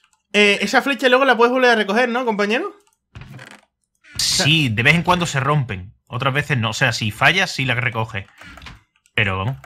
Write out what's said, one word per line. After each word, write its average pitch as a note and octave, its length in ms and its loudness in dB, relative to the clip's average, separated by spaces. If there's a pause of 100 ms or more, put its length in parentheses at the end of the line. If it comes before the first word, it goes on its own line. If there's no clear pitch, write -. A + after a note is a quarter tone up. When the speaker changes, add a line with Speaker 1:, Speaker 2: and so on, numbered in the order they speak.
(320)
Speaker 1:
eh, G#3 300 2
esa A3 200 2
flecha C4+ 280 0
luego C4 160 4
la B3+ 120 4
puedes A#3+ 140 4
volver B3+ 200 4
a A3+ 40 4
recoger, G#3+ 340 0
¿no, A#3+ 160 -2
compañero? A3 480 -2 (1400)
Speaker 2:
Sí, D#3 520 0
de A2 140 -2
vez D3 120 6
en E3+ 80 0
cuando F3 220 0
se C#3+ 140 -4
rompen, B2+ 540 -2 (140)
otras B2+ 260 -2
veces C#3+ 240 -2
no. A2+ 140 -2
O - 20 -6
sea, B2+ 200 0
si G#2+ 180 -4
fallas, E3+ 400 2
sí C3+ 140 -4
la B2 100 -2
recoges. A2+ 500 -6 (920)
Pero G2 220 0
vamos, A#2+ 280 -4